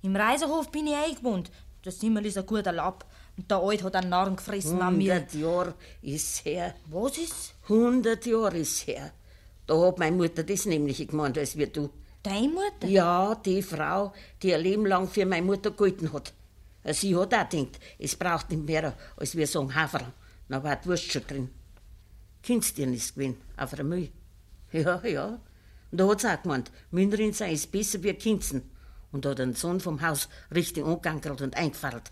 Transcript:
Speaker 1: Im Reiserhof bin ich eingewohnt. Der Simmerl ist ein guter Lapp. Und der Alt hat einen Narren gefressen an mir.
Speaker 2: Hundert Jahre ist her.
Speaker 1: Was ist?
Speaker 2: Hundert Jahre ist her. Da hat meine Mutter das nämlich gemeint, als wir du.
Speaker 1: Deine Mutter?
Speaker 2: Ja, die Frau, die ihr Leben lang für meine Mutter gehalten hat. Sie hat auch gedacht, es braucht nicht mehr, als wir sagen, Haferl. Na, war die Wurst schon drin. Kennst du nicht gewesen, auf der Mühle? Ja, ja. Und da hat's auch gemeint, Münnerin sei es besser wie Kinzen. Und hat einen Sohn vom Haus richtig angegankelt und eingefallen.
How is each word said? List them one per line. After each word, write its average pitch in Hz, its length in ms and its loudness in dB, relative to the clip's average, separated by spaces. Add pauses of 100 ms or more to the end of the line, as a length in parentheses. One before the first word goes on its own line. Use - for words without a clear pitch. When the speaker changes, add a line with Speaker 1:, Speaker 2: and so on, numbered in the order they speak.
Speaker 1:
Im 190 160 0
Reiserhof 294 560 2
bin 302 140 -2
ich 294 100 2
eingewohnt. 254 540 -2 (340)
Der 185 80 -8
Simmerl 214 320 0
ist 196 140 -2
ein 185 80 -4
guter 202 260 0
Lapp. 170 320 -4 (320)
Und - 140 -6
der 196 80 4
Alt 196 240 2
hat 185 120 -4
einen 185 140 2
Narren 185 260 2
gefressen 185 460 -2
an 180 160 4
mir. 190 180 6
Speaker 2:
Hundert 160 200 -2
Jahre 165 400 0 (260)
ist - 440 -6
her. 175 300 -4 (120)
Speaker 1:
Was 202 320 -4
ist? - 360 -8 (140)
Speaker 2:
Hundert 226 560 4
Jahre 226 340 2
ist - 280 -2
her. 143 260 -6 (540)
Da 160 120 4
hat 180 200 6
meine 170 180 2
Mutter 170 260 0
das 190 220 -2
nämlich 147 420 0
gemeint, 147 300 -2
als 147 200 -4
wir 147 140 0
du. 147 200 -4 (300)
Speaker 1:
Deine 208 280 0
Mutter? 381 400 -2
Speaker 2:
Ja, 190 480 6
die 196 260 0
Frau, 175 500 -2 (300)
die 185 60 2
ihr 170 100 4
Leben 196 280 2
lang 185 200 4
für 190 180 2
meine 180 220 2
Mutter 196 240 0
gehalten 190 420 2
hat. 147 220 -8 (500)
Sie 180 300 0
hat 185 180 4
auch 214 160 4
gedacht, 147 300 -2 (180)
es - 200 -4
braucht 175 340 -2
nicht 156 140 -2
mehr, 156 320 0 (200)
als - 200 -6
wir 156 100 2
sagen, 135 260 -2
Haferl. 131 400 -2 (360)
Na, 135 140 -4
war 147 120 0
die 151 140 -10
Wurst 175 240 0
schon 135 120 -4
drin. 135 260 -6 (920)
Kennst 233 340 0
du 143 100 -2
nicht 123 280 -4
gewesen, 135 220 -4 (200)
auf 135 160 -6
der 143 120 -6
Mühle? 170 260 -2 (640)
Ja, 165 340 2
ja. 196 340 -2 (520)
Und 170 60 -6
da 185 100 6
hat's 208 160 4
auch 185 180 2
gemeint, 139 300 -2 (180)
Münnerin 202 420 2
sei 202 200 -2
es 156 160 -2
besser 208 340 -2
wie 196 120 0
Kinzen. 190 540 -2 (440)
Und 135 120 -4
hat 139 140 0
einen 127 160 0
Sohn 175 240 -2
vom 165 240 -4
Haus 156 260 0 (240)
richtig 165 320 0
angegankelt 156 560 -2
und 135 160 -4
eingefallen. 135 560 -4